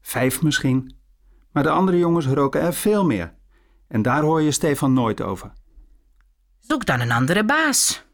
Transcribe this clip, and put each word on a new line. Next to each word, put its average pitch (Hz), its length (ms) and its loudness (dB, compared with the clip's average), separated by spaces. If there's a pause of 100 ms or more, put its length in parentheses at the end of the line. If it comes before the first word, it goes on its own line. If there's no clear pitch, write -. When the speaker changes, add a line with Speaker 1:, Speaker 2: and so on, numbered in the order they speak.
Speaker 1:
Vijf 127 420 -2
misschien. 131 540 0 (560)
Maar 147 100 -2
de 151 80 2
andere 180 280 2
jongens 170 280 2
roken 139 340 0
er 170 140 -2
veel 208 300 0
meer. 98 300 -2 (540)
En 110 140 -2
daar 127 200 2
hoor 156 200 2
je 151 80 2
Stefan 139 420 0
nooit 117 300 0
over. 98 300 -8 (1040)
Speaker 2:
Zoek 247 280 -4
dan 131 140 0
een 117 120 -2
andere 143 320 2
baas. 294 680 0